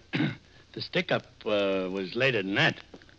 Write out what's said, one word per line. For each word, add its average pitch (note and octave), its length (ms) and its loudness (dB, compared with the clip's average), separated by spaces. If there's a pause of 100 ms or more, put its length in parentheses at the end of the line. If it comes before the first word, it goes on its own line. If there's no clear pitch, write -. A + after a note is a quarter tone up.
(120)
<clears throat> - 600 -4
the A2 60 -10
stick-up, C#3 440 -2 (200)
uh, G2 460 2
was F#2 240 -4
later A#2+ 280 2
than F#2+ 120 -2
that. C3+ 220 4 (420)